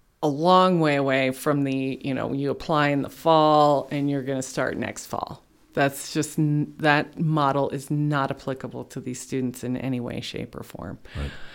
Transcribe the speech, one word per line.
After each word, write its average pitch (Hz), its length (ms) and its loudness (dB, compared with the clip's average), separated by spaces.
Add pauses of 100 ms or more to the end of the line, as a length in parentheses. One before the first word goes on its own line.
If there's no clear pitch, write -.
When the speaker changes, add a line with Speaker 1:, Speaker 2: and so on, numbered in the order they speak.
(220)
Speaker 1:
a 151 60 2
long 180 520 6
way 151 180 4
away 135 340 2
from 143 320 0
the, 135 400 -2
you 139 100 -4
know, 113 200 -4
you 139 180 -2
apply 147 380 0
in 143 120 0
the - 80 -8
fall 151 800 4
and 143 180 -2
you're 143 140 0
gonna 131 220 -4
start - 340 -4
next - 300 -8
fall. - 360 -8 (360)
That's 139 340 -2
just 151 240 -2
n-, 147 420 2
that 147 380 2
model 143 520 2
is 135 200 -8
not 147 420 0
applicable 127 520 -8 (100)
to 139 60 -10
these 127 220 -10
students 127 420 -6
in 123 140 -4
any 127 240 -4
way, - 180 -8
shape, - 340 -10
or - 100 -12
form. - 360 -12 (160)
Speaker 2:
Right. 71 160 -6 (240)